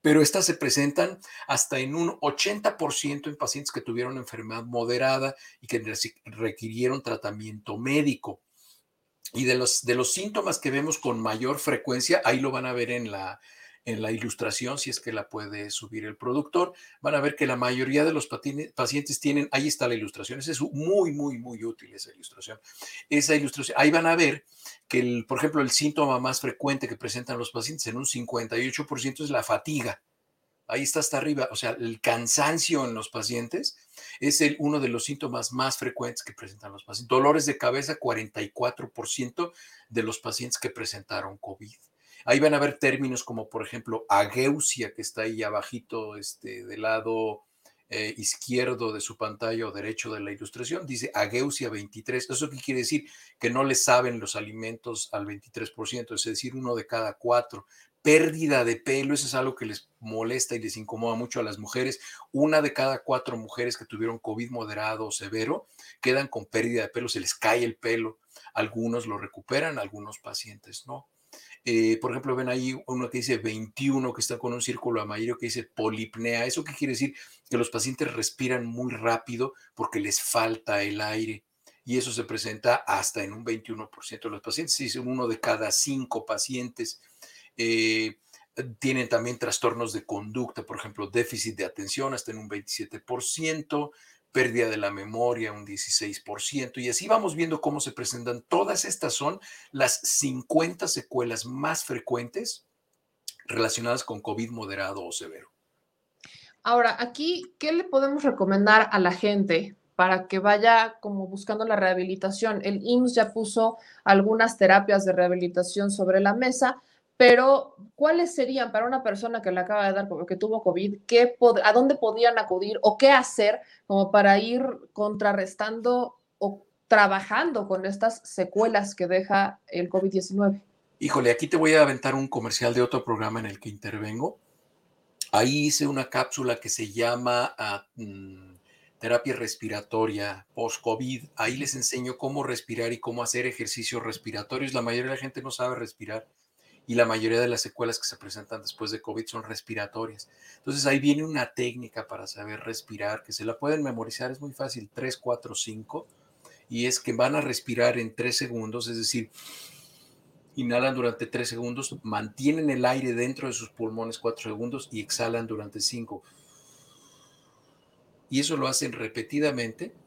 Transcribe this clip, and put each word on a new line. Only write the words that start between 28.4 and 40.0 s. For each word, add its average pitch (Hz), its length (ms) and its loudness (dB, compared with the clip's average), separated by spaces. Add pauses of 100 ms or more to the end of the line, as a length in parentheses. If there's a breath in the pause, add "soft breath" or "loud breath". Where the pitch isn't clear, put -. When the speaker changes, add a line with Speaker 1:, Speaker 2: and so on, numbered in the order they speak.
Speaker 1:
y 123 100 0
ocho 143 200 -4
por 143 120 -6
ciento 131 260 -4
es 143 60 -6
la 143 120 0
fatiga. 143 600 -2 (680)
Ahí 127 120 -2
está 147 180 0
hasta 143 160 -2
arriba, 139 340 0
o 117 60 -8
sea, 117 140 -2
el 113 320 -6
cansancio 143 800 2
en 120 80 -4
los 110 160 -8
pacientes 120 720 -4 (420 loud breath)
es 143 220 4
el, 147 160 4
uno 147 220 2
de 131 80 0
los 117 180 -2
síntomas 123 440 -6
más 127 280 -2
frecuentes 120 440 -6
que - 120 -16
presentan 101 380 -18
los 95 120 -20
pacientes. 117 240 -10
Dolores 139 380 6
de 139 100 0
cabeza, 135 400 0
cuarenta 107 460 -4
y 101 80 -6
cuatro 123 400 -4
por - 180 -10
ciento 135 460 -4 (340 soft breath)
de 113 140 -2